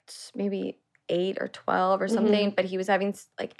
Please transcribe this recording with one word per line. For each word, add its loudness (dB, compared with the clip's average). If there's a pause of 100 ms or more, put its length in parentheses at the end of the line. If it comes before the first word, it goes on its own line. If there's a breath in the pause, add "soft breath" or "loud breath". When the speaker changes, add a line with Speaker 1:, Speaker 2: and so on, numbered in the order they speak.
Speaker 1:
t-, -18 (200)
maybe -4 (320)
eight 0
or -6
twelve 0
or -2
Speaker 2:
Mm-hmm. 0
Speaker 1:
something, 4
but 0
he -6
was -4
having 2
s-, -8 (120)
like, -8